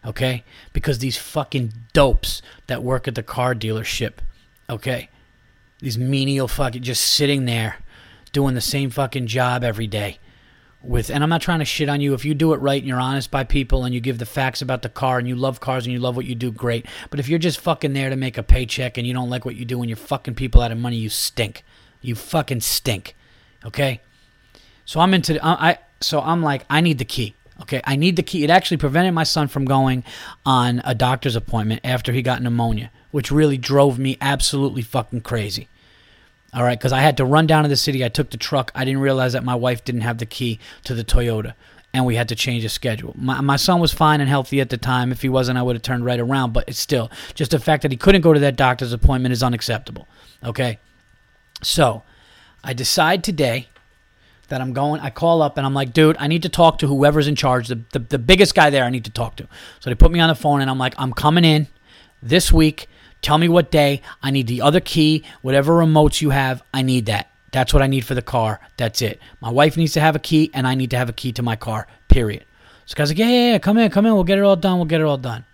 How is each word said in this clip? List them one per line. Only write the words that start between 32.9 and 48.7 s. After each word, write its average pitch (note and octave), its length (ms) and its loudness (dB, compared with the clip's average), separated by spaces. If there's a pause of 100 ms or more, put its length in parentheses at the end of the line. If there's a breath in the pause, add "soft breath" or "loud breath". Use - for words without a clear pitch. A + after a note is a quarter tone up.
which C#3+ 200 -4
really D3 260 2
drove C#3 400 2
me C3+ 220 -4
absolutely C#3 600 -2
fucking A#2 400 -6
crazy. G#2 480 -8 (840 soft breath)
All B2 80 -2
right, B2 160 0
'cause C3+ 140 -2
I C3 80 2
had C#3+ 160 4
to C3+ 80 0
run D3+ 220 4
down D#3 160 4
to D3 60 2
the C#3+ 60 2
city. C3 300 -2
I A#2 40 -2
took - 200 -4
the - 80 -14
truck. C3 360 -4
I C3 120 -6
didn't C3+ 160 -2
realize C3 320 0
that A#2+ 100 -4
my B2 120 -2
wife A#2+ 280 -2
didn't A#2+ 180 -4
have A#2 180 -4
the A#2+ 60 -6
key A#2 320 -6 (280 loud breath)
to C3 100 -6
the A2+ 80 -4
Toyota, A2+ 500 0 (400 soft breath)
and B2+ 120 0
we A#2+ 100 0
had A#2 140 -2
to A#2 60 -6
change A#2+ 280 -4
the A2 60 -4
schedule. - 480 -6
My, C3 240 -4
my C#3 160 2
son F3 240 4
was D#3+ 100 4
fine D3+ 300 4
and C3+ 80 2
healthy C#3 320 0
at B2+ 80 -2
the B2 80 -4
time. B2+ 340 0
If A#2+ 100 -6
he C#3 60 -2
wasn't, B2+ 300 0
I B2 60 0
would B2 120 0
have A#2 80 -8
turned B2 220 -4
right B2 140 -2
around. B2 340 -2
But A#2 160 2
it's A#2+ 100 -10
still, A#2+ 320 -2 (220 loud breath)
just - 180 -4
the D#3 80 2
fact D3+ 220 0
that C#3 100 0
he B2+ 60 -4
couldn't G3 240 6
go D#3+ 120 6
to D3 60 6
that C#3 160 2
doctor's B2+ 380 0